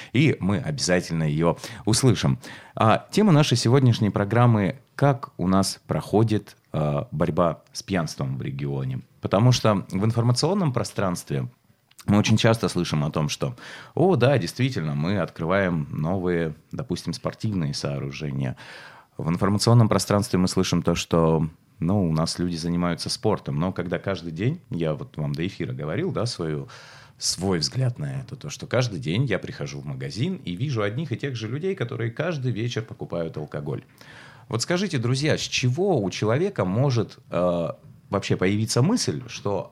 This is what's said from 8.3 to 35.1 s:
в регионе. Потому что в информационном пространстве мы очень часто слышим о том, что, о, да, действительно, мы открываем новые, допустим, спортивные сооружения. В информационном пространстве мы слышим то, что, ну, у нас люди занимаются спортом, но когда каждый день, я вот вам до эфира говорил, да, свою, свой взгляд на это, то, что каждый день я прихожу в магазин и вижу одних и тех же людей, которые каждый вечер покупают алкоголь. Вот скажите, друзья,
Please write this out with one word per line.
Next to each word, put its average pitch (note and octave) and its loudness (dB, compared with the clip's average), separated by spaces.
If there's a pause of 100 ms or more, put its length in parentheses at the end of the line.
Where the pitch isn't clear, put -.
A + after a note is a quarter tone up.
в - -8
регионе. C2+ -6 (200)
Потому A2+ 6
что A2 2
в F#2+ 0
информационном B2 0
пространстве F2+ -4 (580)
мы G2+ 6
очень A2 4
часто A2+ 4
слышим D#2+ 0
о D2+ -2
том, D#2 0
что, C2+ -4 (400)
о, F3+ 4
да, B2+ 4
действительно, F2 -2
мы E2+ 0
открываем E2+ 0
новые, E2+ -2 (160)
допустим, - -6
спортивные E2 -4
сооружения. C#2 -6 (640)
В C#2 -4
информационном G2+ 4
пространстве G2 2
мы F#2 4
слышим F2+ 0
то, E2+ 2
что, D#2+ 2 (320)
ну, F#2 2
у D#2+ 0
нас D#2+ -2
люди F2 -2
занимаются E2+ -2
спортом, E2 -2
но F2+ -2
когда F2 -4
каждый E2+ -6
день, A2+ -2 (100)
я D#2+ -2
вот - -12
вам D2 -4
до E2 -4
эфира F2+ -6
говорил, E2 -6
да, - -2
свою, D#2 -6 (500)
свой B2+ -2
взгляд B2 -2
на C#2 -8
это, - -12
то, D2+ -14
что - -12
каждый G#2+ 0
день E2+ 0
я G2 0
прихожу C#2+ -8
в C2+ -14
магазин D2 -6
и F2+ -6
вижу A#2 -2
одних A#2 -4
и A#2 -2
тех C#3 -6
же A2 -6
людей, D#3 -4
которые A#2 -4
каждый C#3+ -4
вечер A2 -4
покупают E2 -6
алкоголь. D2 -8 (680)
Вот A#2 -4
скажите, F3+ -2
друзья, B2+ 0